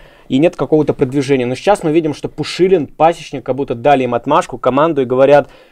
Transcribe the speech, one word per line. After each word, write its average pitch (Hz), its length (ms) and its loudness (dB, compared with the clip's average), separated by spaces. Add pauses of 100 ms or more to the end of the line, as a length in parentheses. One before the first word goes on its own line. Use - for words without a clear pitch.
(280)
и 131 120 0
нет 170 180 0
какого-то 143 360 0
продвижения. 135 520 -2
Но 127 100 -4
сейчас 196 260 -2
мы 156 120 -2
видим, 156 200 0
что - 140 -10
Пушилин, 170 600 -2
Пасечник 151 580 -2
как 131 100 -4
будто 135 200 -6
дали 131 280 2
им 120 100 -2
отмашку, 139 440 -2
команду 139 460 0
и - 20 -2
говорят: 135 420 4 (240)